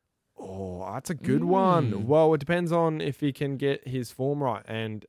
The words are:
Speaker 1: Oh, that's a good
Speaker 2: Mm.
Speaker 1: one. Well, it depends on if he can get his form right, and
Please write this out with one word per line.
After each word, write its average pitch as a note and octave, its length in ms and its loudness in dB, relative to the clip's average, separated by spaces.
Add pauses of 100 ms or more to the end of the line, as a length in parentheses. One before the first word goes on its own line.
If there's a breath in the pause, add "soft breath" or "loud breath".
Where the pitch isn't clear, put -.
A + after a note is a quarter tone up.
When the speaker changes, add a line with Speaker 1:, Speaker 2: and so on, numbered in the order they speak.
(400)
Speaker 1:
Oh, G2 540 -8
that's B2+ 180 -8
a D#3 40 -6
good C#3 260 0
Speaker 2:
Mm. F3 40 0
Speaker 1:
one. E3+ 600 2
Well, D#3 260 6
it D3+ 60 2
depends E3+ 320 -2
on E3 300 2
if C#3 180 -4
he D3 120 0
can C#3 260 -4
get C3+ 300 -2
his B2+ 240 -4
form C#3+ 320 -2
right, A2 240 -2
and A2 420 -6